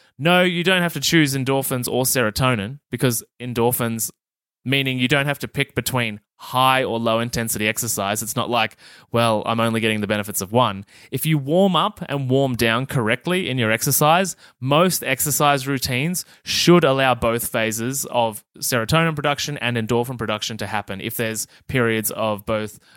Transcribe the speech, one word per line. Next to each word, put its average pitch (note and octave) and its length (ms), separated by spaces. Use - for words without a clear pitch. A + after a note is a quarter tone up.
No, F3 240
you F3 200
don't F3+ 200
have E3+ 120
to C#3+ 60
choose D3 340
endorphins C3+ 540
or B2+ 160
serotonin B2 760
because B2 340
endorphins, A#2 680
meaning C3 360
you B2 80
don't C#3+ 180
have C#3+ 140
to B2 80
pick - 260
between A#2+ 460
high C3 400
or A2 160
low A2+ 220
intensity A2+ 480
exercise. A2 540
It's G#2+ 120
not A#2 140
like, A2+ 300
"Well, A#2 320
I'm A2+ 160
only A2+ 180
getting A2 220
the G#2 60
benefits G#2 340
of F#2+ 120
one." G#2+ 340
If C3+ 160
you D#3 100
warm E3+ 400
up F3+ 320
and C#3 220
warm C3 260
down A#2 300
correctly C3 640
in B2+ 80
your A2 120
exercise, D3+ 640
most D3+ 460
exercise C#3+ 640
routines C#3 560
should - 400
allow C3+ 320
both A#2 320
phases A2+ 600
of A2+ 360
serotonin D#3+ 560
production C#3+ 440
and A#2+ 180
endorphin A#2+ 400
production A2 400
to G#2 100
happen G2+ 360
if G#2+ 120
there's A2 320
periods A2+ 440
of G#2+ 340
both G#2+ 320